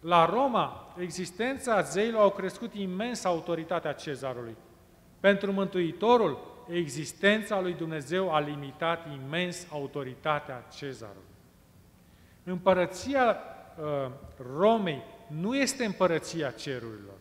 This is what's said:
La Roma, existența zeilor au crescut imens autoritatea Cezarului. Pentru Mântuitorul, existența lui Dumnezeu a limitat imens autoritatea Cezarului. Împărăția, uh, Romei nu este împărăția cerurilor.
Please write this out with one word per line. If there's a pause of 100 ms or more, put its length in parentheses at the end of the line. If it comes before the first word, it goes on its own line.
La
Roma,
existența
zeilor
au
crescut
imens
autoritatea
Cezarului. (640)
Pentru
Mântuitorul,
existența
lui
Dumnezeu
a
limitat
imens
autoritatea (120)
Cezarului. (1200)
Împărăția, (440)
uh, (460)
Romei (240)
nu
este
împărăția
cerurilor.